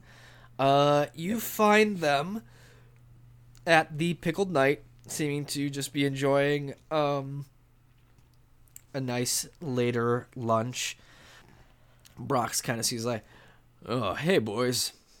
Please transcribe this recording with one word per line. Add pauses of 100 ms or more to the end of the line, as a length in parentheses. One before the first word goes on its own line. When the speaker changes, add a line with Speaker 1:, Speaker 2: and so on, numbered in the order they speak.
(580)
Speaker 1:
Uh,
you
Speaker 2:
Yep.
Speaker 1:
find
them (1200)
at
the
Pickled
Knight, (240)
seeming
to
just
be
enjoying, (160)
um, (1500)
a
nice (140)
later
lunch. (1200)
Brox
kinda
sees,
like, (600)
"Oh,
hey,
boys. (280)